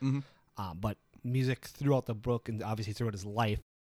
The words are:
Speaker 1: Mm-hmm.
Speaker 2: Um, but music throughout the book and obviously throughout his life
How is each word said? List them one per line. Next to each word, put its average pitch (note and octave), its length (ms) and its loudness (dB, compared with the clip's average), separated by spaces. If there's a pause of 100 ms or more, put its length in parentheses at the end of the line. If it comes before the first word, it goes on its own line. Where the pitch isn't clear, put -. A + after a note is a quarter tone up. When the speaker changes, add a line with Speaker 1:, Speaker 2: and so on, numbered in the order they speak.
Speaker 1:
Mm-hmm. C3+ 180 2 (400)
Speaker 2:
Um, F2+ 200 -6
but G#2 180 -2 (240)
music B2+ 440 0
throughout C#3 400 2
the A2+ 100 -2
book A#2 320 -2
and A2 120 -2
obviously G#2+ 320 -2
throughout A2 220 0
his F#2+ 100 -8
life G#2 360 2 (260)